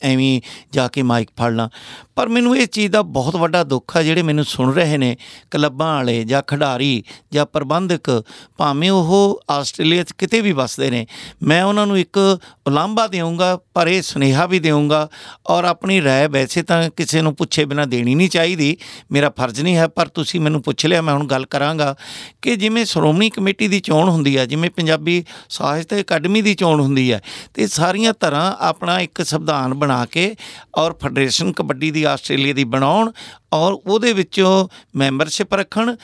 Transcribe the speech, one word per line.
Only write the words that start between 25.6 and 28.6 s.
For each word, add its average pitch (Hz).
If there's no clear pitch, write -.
ਅਕੈਡਮੀ 196
ਦੀ 202
ਚੋਣ 156
ਹੁੰਦੀ 131
ਹੈ, 101
ਤੇ 214
ਸਾਰੀਆਂ 202
ਤਰ੍ਹਾਂ 165
ਆਪਣਾ 170